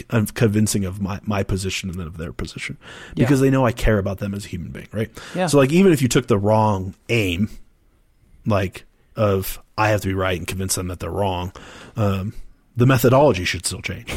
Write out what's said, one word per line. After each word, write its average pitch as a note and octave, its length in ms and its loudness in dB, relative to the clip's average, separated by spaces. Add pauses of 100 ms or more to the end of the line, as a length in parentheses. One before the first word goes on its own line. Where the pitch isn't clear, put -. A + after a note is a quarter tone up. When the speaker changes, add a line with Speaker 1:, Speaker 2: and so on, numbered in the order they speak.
Speaker 1:
of A2 240 0
convincing G#2+ 520 2
of F#2+ 160 -8
my, G2 220 -4
my G2+ 200 -2
position F#2+ 480 -4
than F2+ 160 -8
of E2+ 100 -14
their D#2 160 -10
position - 440 -10 (380)
Speaker 2:
Yeah. C#3 100 2
Speaker 1:
because C3+ 160 4
they C3+ 100 6
know C3+ 140 4
I A2+ 60 4
care G#2+ 280 2
about F#2+ 180 -4
them G2 160 -6
as G2+ 120 -8
a - 40 -16
human - 220 -10
being, - 200 -14
right? G#2+ 180 -4 (260)
Speaker 2:
Yeah. F3+ 120 0
Speaker 1:
So, C#3+ 120 4
like, C3+ 120 4
even F#3 220 6
if C3+ 80 2
you C3 60 4
took C3 200 2
the G#2+ 120 2
wrong G#2 560 2 (140)
aim, G#2 400 0 (960)
like, G2 400 -2 (300)
of G2 460 0 (160)
I G#2+ 120 2
have G#2 120 0
to G2 60 -6
be F#2+ 80 -2
right F#2 220 -2
and E2 100 -8
convince F#2+ 280 -6
them F2+ 120 -6
that F2+ 120 -10
they're E2+ 120 -8
wrong, F#2 420 -4 (420)
um, G2+ 380 -2 (420)
the B2 120 4
methodology C3 580 4
should - 220 -6
still F2+ 140 -8
change. - 360 -10